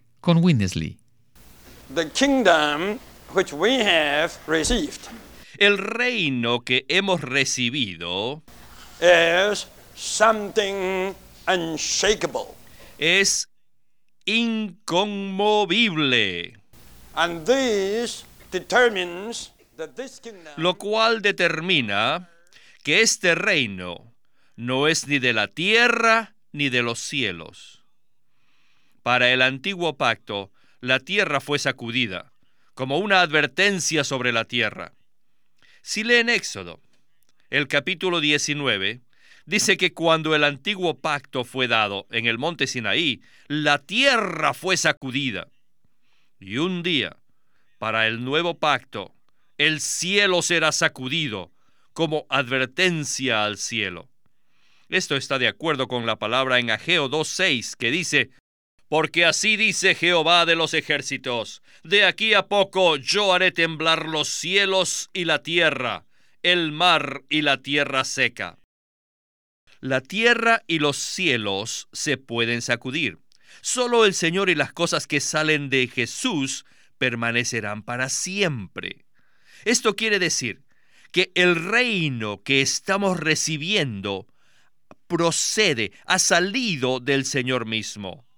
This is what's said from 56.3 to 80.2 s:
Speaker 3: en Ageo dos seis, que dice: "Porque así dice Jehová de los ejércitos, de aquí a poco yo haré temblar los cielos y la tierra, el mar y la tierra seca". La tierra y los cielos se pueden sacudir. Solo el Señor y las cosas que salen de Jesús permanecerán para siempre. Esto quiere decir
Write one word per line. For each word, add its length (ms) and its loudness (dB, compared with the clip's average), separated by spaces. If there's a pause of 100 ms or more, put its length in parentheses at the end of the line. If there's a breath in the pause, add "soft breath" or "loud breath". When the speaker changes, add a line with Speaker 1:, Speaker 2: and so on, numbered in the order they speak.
Speaker 3:
en 140 0
Ageo 380 -2
dos 180 -2
seis, 480 -2
que 160 -2
dice: 400 0 (560 soft breath)
"Porque 360 0
así 340 2
dice 360 2
Jehová 540 2
de 80 4
los 180 0
ejércitos, 880 -4 (220 soft breath)
de 220 4
aquí 280 0
a 140 2
poco 480 2
yo 380 0
haré 180 2
temblar 580 0
los 200 -4
cielos 840 -2
y 120 -4
la 180 0
tierra, 640 -2 (340)
el 300 2
mar 580 0
y 140 0
la 180 0
tierra 420 0
seca". 540 -4 (1200 soft breath)
La 220 -2
tierra 640 2
y 140 0
los 180 0
cielos 960 -4
se 240 -4
pueden 460 -4
sacudir. 560 -4 (420 soft breath)
Solo 440 2
el 100 2
Señor 340 0
y 60 2
las 180 -2
cosas 320 0
que 140 -2
salen 500 0
de 180 2
Jesús 800 -4 (320 soft breath)
permanecerán 840 -4
para 260 -6
siempre. 960 -6 (580 soft breath)
Esto 320 0
quiere 220 0
decir 460 -4 (480 soft breath)